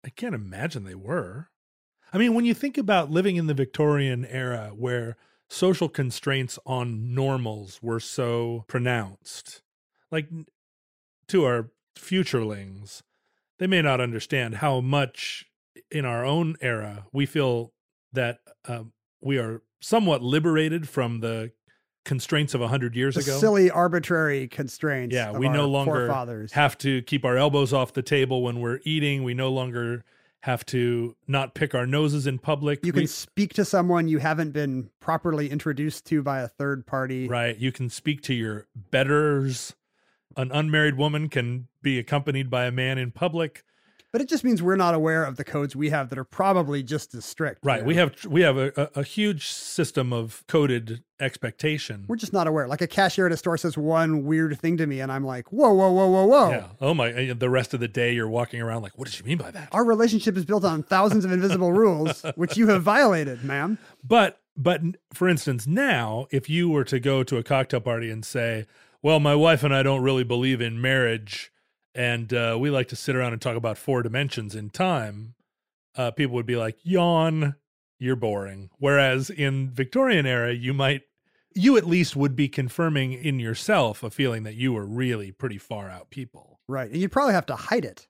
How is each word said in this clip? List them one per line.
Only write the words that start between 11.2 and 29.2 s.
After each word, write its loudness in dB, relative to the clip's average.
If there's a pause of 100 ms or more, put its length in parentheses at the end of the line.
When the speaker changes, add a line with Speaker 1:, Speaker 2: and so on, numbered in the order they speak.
Speaker 1:
to 2
our 0 (280)
futurelings, -4 (580)
they -2
may 2
not 2
understand -2
how 0
much -2 (460)
in -4
our -4
own 0
era -6
we 0
feel -2 (400)
that, -2 (260)
uh, -10 (380)
we -2
are -4 (200)
somewhat 2
liberated 2
from -2
the -6 (540)
constraints -2
of -2
a -2
hundred -2
years 0
Speaker 2:
The -2
Speaker 1:
ago. -2
Speaker 2:
silly, 6
arbitrary 0
constraints -4
Speaker 1:
Yeah, 0
Speaker 2:
of -6
Speaker 1:
we 0
Speaker 2:
our 2
Speaker 1:
no 2
longer 0
Speaker 2:
forefathers. -4
Speaker 1:
have 4
to 0
keep -2
our 2
elbows 4
off 0
the -4
table 0
when -4
we're -4
eating. 0